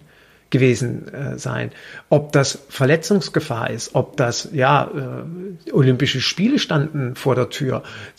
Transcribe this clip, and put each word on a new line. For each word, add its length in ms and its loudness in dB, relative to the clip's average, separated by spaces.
gewesen, 600 2
äh, 240 -8
sein. 340 -6
Ob 220 2
das 280 2
Verletzungsgefahr 1000 0
ist, 240 -6
ob 200 0
das, 380 0
ja, 420 4
äh, 760 -10
Olympische 500 4
Spiele 380 2
standen 560 -2
vor 180 0
der 160 0
Tür. 320 -4